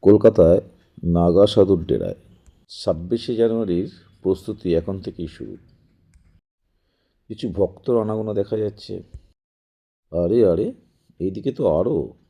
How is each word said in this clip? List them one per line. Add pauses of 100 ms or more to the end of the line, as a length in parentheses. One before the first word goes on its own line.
কলকাতায় (440)
নাগা
সাধুর
ডেরায়। (540)
ছাব্বিশে
জানুয়ারির (300)
প্রস্তুতি
এখন
থেকেই
শুরু। (1700)
কিছু
ভক্তর
আনাগোনা
দেখা
যাচ্ছে। (1200)
আরে,
আরে, (460)
এইদিকে
তো
আরও। (160)